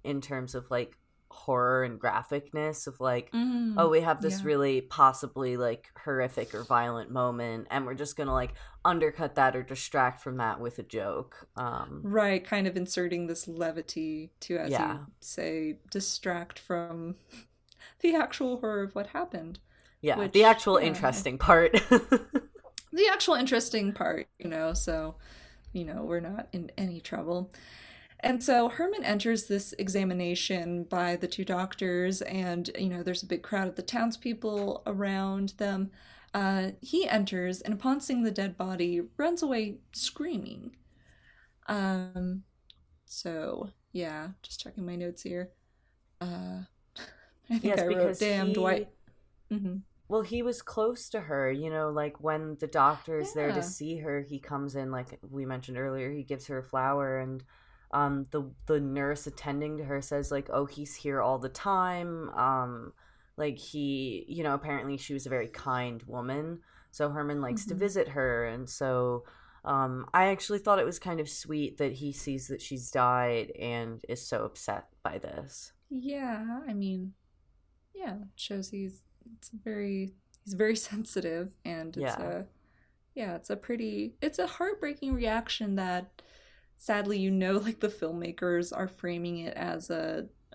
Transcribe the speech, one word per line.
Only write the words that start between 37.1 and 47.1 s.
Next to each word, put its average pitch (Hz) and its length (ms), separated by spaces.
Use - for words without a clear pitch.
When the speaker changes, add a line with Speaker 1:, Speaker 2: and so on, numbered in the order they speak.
Speaker 2:
and 214 120
upon 262 280
seeing 247 220
the 220 80
dead 196 260
body, 175 440
runs 339 260
away 226 360
screaming. - 800
Um, 185 760
so, 165 640
yeah, 160 380
just - 180
checking - 240
my 175 100
notes 175 280
here. 180 280
Uh, 180 420
<laughs> - 540